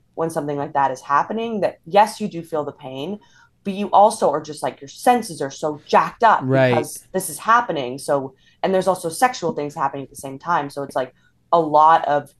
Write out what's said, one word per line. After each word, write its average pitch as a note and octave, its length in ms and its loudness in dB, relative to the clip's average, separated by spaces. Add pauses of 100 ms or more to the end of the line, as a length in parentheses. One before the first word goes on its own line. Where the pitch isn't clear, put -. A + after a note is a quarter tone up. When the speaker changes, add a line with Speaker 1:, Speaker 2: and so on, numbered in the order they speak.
(140)
Speaker 1:
when E3 160 -4
something D3 280 -6
like D3 160 -8
that C#3 180 0
is B2+ 100 -10
happening G#3+ 600 -2
that, - 260 -4
yes, G#3 340 2
you G#3 60 -4
do E3 160 -10
feel D#3 200 -4
the C#3+ 80 -8
pain, C#3+ 460 -10 (460)
but G3 100 -6
you G3+ 180 -6
also G#3 380 4
are D3 120 -2
just, D3 200 -14
like, C3 180 -6
your C#3 100 -18
senses G#3+ 520 -2
are C#3 80 -4
so D3+ 380 -8
jacked - 360 0
up G#3 200 4
Speaker 2:
Right. C3 320 4
Speaker 1:
because - 240 -4 (140)
this F#3 180 -4
is C#3+ 80 -12
happening. E3 580 0
So, C#3+ 380 -2 (260)
and F#3 140 0
there's F#3 120 2
also F3 220 -2
sexual A#3+ 440 -2
things D3 200 -6
happening C#3 300 -4
at - 80 -16
the C3+ 60 -20
same C3+ 200 -12
time. D#3 320 -2
So C#3 140 -8
it's, - 120 -12
like, C3 200 -4 (360)
a E3+ 80 4
lot D#3 480 6
of C#3+ 320 -2